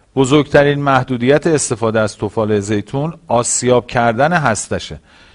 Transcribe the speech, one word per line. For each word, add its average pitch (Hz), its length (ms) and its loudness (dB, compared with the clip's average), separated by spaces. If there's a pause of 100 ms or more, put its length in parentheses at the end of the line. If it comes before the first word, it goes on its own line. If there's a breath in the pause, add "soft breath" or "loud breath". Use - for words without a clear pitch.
(160 soft breath)
بزرگترین 143 640 2
محدودیت 131 680 0
استفاده 113 540 0
از 107 180 -4
تفال 107 420 -2
زیتون 110 540 -4 (120)
آسیاب 123 600 0
کردن 120 460 0
هستشه، 110 680 -4 (340 soft breath)